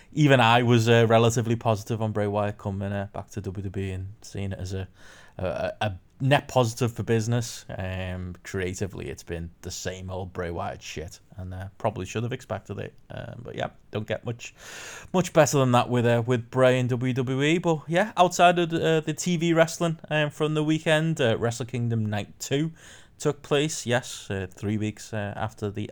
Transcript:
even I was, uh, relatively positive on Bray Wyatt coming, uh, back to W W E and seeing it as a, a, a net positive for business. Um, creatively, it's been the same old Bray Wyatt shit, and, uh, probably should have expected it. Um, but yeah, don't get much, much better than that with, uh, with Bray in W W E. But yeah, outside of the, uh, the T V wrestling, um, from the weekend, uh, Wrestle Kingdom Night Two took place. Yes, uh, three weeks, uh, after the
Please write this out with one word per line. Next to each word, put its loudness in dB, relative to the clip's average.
even 8
I 6
was, 6
uh, 8
relatively 4
positive -2
on -2
Bray 0
Wyatt -2
coming, -6
uh, -4
back -10
to -8
W -8
W -6
E -6
and -8
seeing -8
it -8
as -8
a, -6
a, -4
a -2
net 2
positive 0
for -8
business. -2
Um, -6
creatively, -6
it's -14
been -8
the -12
same -10
old -8
Bray -6
Wyatt -8
shit, -12
and, -10
uh, -10
probably -4
should -6
have -4
expected -10
it. -10
Um, -12
but -14
yeah, -6
don't -6
get -6
much, -8
much 2
better 6
than 4
that 4
with, 2
uh, 4
with -2
Bray 4
in 0
W -2
W -2
E. 2
But 0
yeah, 0
outside 6
of 0
the, 2
uh, 2
the -2
T 0
V 2
wrestling, 2
um, 0
from -2
the 0
weekend, 2
uh, 4
Wrestle -2
Kingdom -2
Night -6
Two -2
took -2
place. 0
Yes, -2
uh, -4
three -4
weeks, -6
uh, -6
after -6
the -8